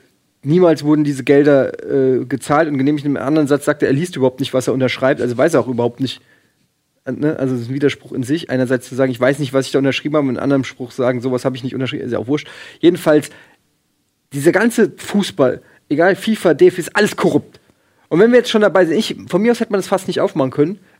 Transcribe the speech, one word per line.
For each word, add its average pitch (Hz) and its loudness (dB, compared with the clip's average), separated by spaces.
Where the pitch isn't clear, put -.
niemals 160 4
wurden 151 2
diese 139 0
Gelder, 143 4
äh, 131 0
gezahlt 143 0
und 143 -2
genehmigt. 143 0
Im 143 0
anderen 147 0
Satz 139 0
sagt 147 0
er, - 2
er 131 2
liest 175 -2
überhaupt 127 0
nicht, 131 -6
was 131 0
er 135 0
unterschreibt, 131 0
also 120 -2
weiß 160 2
er 147 4
auch 110 -2
überhaupt 120 -4
nicht. 131 -6
Äh, 131 -8
ne? 147 -4
Also 131 -2
es 123 -4
ist 117 -10
ein 131 -6
Widerspruch 139 -2
in 135 -6
sich, 156 -4
einerseits 127 -2
zu 131 -14
sagen, 131 0
ich 117 -8
weiß 131 2
nicht, 135 -6
was 135 0
ich - -6
da 151 0
unterschrieben 139 -2
habe, 143 0
und 123 -2
im - -6
anderen 135 0
Spruch 120 -12
sagen, 123 -2
sowas 127 -4
habe 131 -2
ich 120 -12
nicht 123 -8
unterschrieben, 131 -6
ist 120 -6
ja 110 -2
auch 113 -6
wurscht. 143 -4
Jedenfalls, 156 2
dieser 143 2
ganze 214 2
Fußball, - -2
egal, 165 2
fifa, 190 0
D 170 4
F 175 0
B, 175 -6
ist - -12
alles 208 0
korrupt. - -2
Und 160 2
wenn 233 6
wir 247 6
jetzt 233 2
schon 220 2
dabei 185 4
sind, 160 0
ich, 214 -4
von 175 -2
mir 233 2
aus 233 -2
hätte 220 -4
man 202 -2
das 180 -8
fast 185 -2
nicht 170 -4
aufmachen 139 -2
können. 156 -2